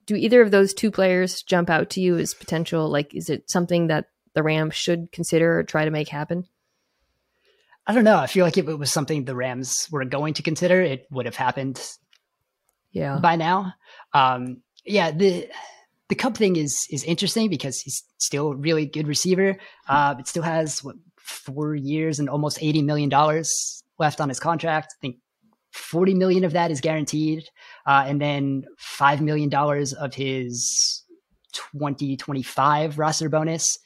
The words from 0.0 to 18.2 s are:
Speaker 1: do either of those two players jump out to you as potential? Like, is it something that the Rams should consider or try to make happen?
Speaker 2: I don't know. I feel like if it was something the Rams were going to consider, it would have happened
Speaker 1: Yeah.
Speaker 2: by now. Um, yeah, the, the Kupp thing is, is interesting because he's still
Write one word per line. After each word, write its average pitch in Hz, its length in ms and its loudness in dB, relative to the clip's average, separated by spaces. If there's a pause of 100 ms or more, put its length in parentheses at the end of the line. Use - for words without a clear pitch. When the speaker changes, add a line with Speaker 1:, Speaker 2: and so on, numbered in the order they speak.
Speaker 1:
do 208 80 -2
either 226 260 6
of 208 120 6
those 196 200 6
two 214 200 -2
players 180 500 2
jump 175 260 2
out 156 220 2
to 190 100 -4
you 180 160 2
as 156 160 -2
potential? 165 560 -2
Like, 147 240 -2
is 160 160 -10
it - 220 -4
something 170 380 2
that 151 180 0 (280)
the 160 80 0
Rams 156 320 0
should 170 360 -2
consider 165 480 2
or 170 60 0
try 156 200 -2
to 156 60 0
make 151 180 -4
happen? 156 360 -6 (1400)
Speaker 2:
I 202 80 2
don't 233 100 6
know. 214 140 8
I 135 80 0
feel 180 180 4
like 170 140 2
if 156 100 0
it 160 80 -4
was 143 160 -4
something 151 320 -2
the 131 100 -6
Rams 127 560 -4
were 143 140 -2
going 147 300 -2
to - 80 -8
consider, 175 380 2
it 139 300 -2
would 131 160 -4
have 113 80 -8
happened 131 480 -4 (1120)
Speaker 1:
Yeah. 143 260 -4
Speaker 2:
by 165 180 4
now. 180 360 -2 (400)
Um, 127 500 2 (220)
yeah, 185 260 0
the, 175 380 2 (600)
the 202 60 0
Kupp 247 220 -2
thing 190 200 2
is, 147 340 -2
is 147 140 -6
interesting 185 460 0
because 139 300 -6
he's - 240 -10 (140)
still 147 340 -2